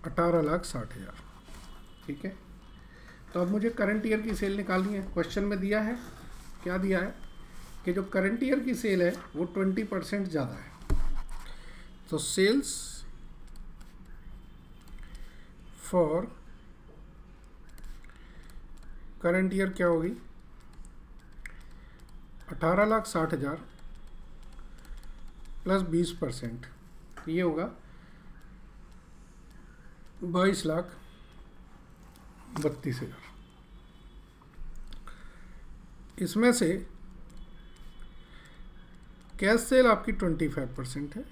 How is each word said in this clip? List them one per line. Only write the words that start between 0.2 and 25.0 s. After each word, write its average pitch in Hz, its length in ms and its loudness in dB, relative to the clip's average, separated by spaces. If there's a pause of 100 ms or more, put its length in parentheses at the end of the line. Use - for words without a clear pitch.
लाख 165 240 2
साठ 117 300 -6
हज़ार, 95 260 -12 (840)
ठीक - 180 -6
है। 190 120 -4 (960)
तो 175 60 4
अब 180 100 4
मुझे 214 220 4
current 214 340 4
year 214 140 4
की 214 160 0
sale 196 200 2
निकालनी 190 380 2
है। 196 100 0
Question 185 400 0
में 202 160 2
दिया 202 220 4
है, 233 160 0 (640)
क्या 180 160 0
दिया 185 220 6
है 202 140 -2 (720)
कि 180 80 4
जो 190 120 2
current 196 380 4
year 269 180 6
की 240 160 2
sale 190 260 6
है, 175 80 8 (260)
वो 165 100 2
ट्वेंटी 190 380 2
परसेंट 196 440 0
ज़्यादा 131 260 0
है। - 160 -10 (1400)
तो 160 100 2
sales 214 520 6 (3000)
for 175 420 4 (3000)
current 185 320 4
year 190 180 4
क्या 180 140 2
होगी, 170 240 4 (2500)
अठारह 165 380 4
लाख 220 200 4
साठ 160 280 2
हज़ार 143 220 0 (2000)